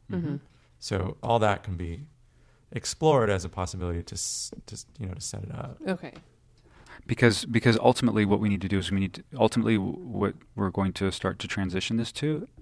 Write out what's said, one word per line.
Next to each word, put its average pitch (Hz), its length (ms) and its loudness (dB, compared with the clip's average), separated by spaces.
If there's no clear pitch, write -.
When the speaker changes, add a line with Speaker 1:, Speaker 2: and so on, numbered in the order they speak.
Speaker 1:
Mm-hmm. 175 160 -4
Speaker 2:
Mm-hmm. 143 100 -4
Speaker 3:
So 95 420 -4
all 117 160 2
that 104 240 2
can 92 140 -6
be 85 300 -8
explored 131 580 2
as 92 140 0
a 87 40 -8
possibility 87 540 -4
to - 120 -14
s-, - 360 -8
to - 80 -14
s-, - 120 -16
you - 80 -8
know, 92 80 -8
to - 60 -12
set - 240 -8
it 101 100 -10
up. - 320 -10
Speaker 1:
Okay. 175 260 -4
Speaker 2:
Because, 113 380 4
because 117 340 4
ultimately 113 480 4
what 98 140 4
we 107 80 2
need 98 140 0
to 95 60 -4
do 98 100 2
is 92 120 -2
we 98 100 0
need 95 140 -2
to, - 100 -18
ultimately 110 400 4
w-, 98 220 -2
what 101 360 -2
we're 98 140 0
going 95 240 0
to 95 160 0
start 92 300 -4
to - 80 -8
transition 95 480 -2
this 117 160 -2
to, 151 360 -4